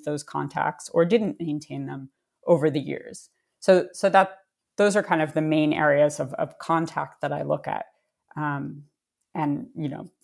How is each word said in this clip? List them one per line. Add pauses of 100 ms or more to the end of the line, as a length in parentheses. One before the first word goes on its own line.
those
contacts
or
didn't
maintain
them (360)
over
the
years. (300)
So,
so
that, (400)
those
are
kind
of
the
main
areas
of,
of
contact
that
I
look
at. (500)
Um, (520)
and,
you
know, (140)